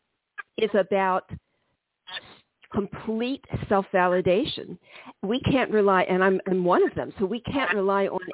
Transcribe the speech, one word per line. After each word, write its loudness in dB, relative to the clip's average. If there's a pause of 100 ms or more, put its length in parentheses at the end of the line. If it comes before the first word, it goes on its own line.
(560)
is -2
about 0 (1400)
complete -4 (240)
self-validation. 0 (440)
We -2
can't 0
rely, 4
and 0
I'm, 4
I'm 0
one 4
of -4
them, -6
so 0
we -4
can't -4
rely 0
on -4 (140)